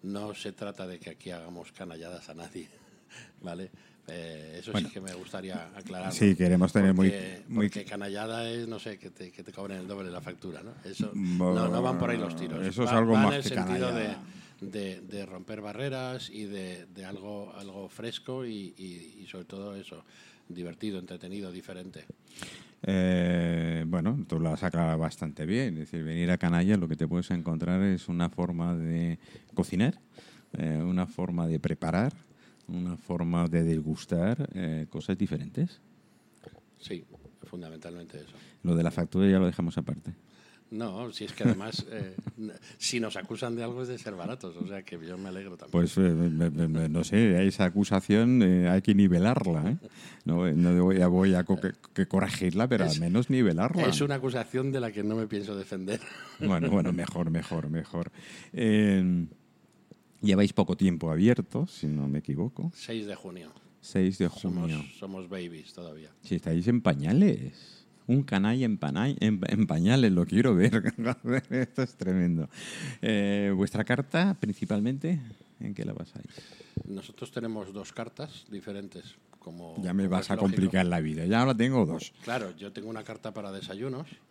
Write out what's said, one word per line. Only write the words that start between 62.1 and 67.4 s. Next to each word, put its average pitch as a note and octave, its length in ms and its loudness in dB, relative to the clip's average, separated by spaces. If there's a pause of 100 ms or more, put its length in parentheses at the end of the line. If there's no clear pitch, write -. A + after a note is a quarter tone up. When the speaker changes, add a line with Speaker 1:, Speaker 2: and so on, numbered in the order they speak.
Speaker 2:
equivoco. C#3 560 -4
Speaker 1:
Seis A2+ 300 -8
de G2+ 100 -8
junio. F2 360 -16 (300)
Speaker 2:
Seis F#2+ 360 2
de F2+ 120 2
Speaker 1:
Somos, F2 420 -2
Speaker 2:
junio. D2+ 120 -2 (140)
Speaker 1:
somos F#2+ 320 -12
babies F2 440 -10
todavía. D#2 360 -16 (140)
Speaker 2:
Sí, F#2+ 120 -2
estáis E2+ 320 0
en A#2+ 140 2
pañales. G2 1040 2 (240)